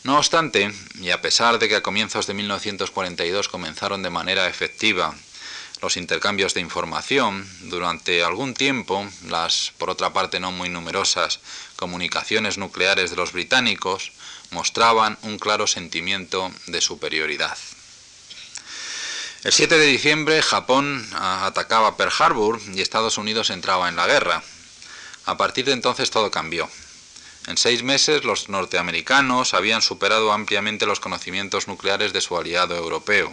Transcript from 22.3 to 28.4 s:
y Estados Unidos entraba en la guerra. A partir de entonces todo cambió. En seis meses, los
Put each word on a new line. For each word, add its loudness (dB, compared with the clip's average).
y -2
Estados 0
Unidos 0
entraba 0
en -4
la 2
guerra. 2
A -2
partir 0
de 2
entonces 0
todo 2
cambió. -4
En -4
seis 2
meses, 2
los -2